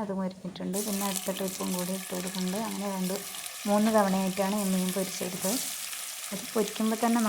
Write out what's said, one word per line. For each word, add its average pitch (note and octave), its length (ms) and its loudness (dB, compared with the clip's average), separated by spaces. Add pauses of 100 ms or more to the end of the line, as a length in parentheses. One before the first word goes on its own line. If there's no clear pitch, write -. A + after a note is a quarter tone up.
അത് G3+ 180 -2
മൊരിഞ്ഞിട്ടുണ്ട്. F#3 680 -4
പിന്നെ G3+ 220 0
അടുത്ത F#3+ 300 0
ട്രിപ്പും F#3+ 380 -4
കൂടി F3+ 220 -2
ഇട്ട് F#3 160 -8
കൊടുക്കുന്നുണ്ട്. F#3 440 -2 (100)
അങ്ങനെ G3 260 -4
രണ്ട് F#3 200 0 (540)
മൂന്ന് G#3 280 6
തവണയായിട്ടാണ് F#3+ 640 4
ഞാൻ G3 140 2
മീൻ F#3 220 2
പൊരിച്ചെടുത്തത്. F#3+ 600 -2 (760)
അത് F#3+ 120 -6 (100)
പൊരിക്കുമ്പോൾ A3 500 2
തന്നെ A#3 240 4